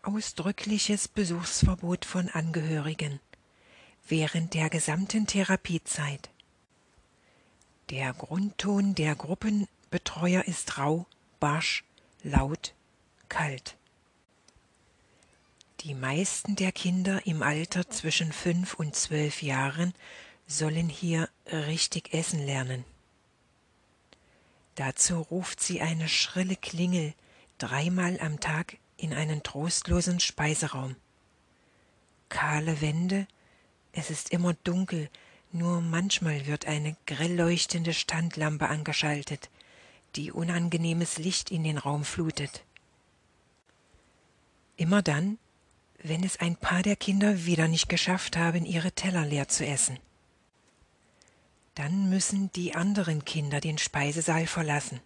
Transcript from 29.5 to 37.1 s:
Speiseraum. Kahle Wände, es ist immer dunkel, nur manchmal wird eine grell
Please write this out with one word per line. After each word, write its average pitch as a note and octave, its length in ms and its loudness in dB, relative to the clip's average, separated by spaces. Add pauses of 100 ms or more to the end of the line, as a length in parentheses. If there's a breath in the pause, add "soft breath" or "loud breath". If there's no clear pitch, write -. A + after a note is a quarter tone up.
Speiseraum. C#3+ 760 -2 (1300 soft breath)
Kahle D3+ 520 0
Wände, F3 460 2 (640 soft breath)
es E3 180 -6
ist - 200 -6
immer F3 240 2
dunkel, F3 540 -2 (440 loud breath)
nur E3+ 280 2
manchmal E3 640 0
wird D3 200 -2
eine D3+ 300 -2 (100)
grell D#3+ 280 0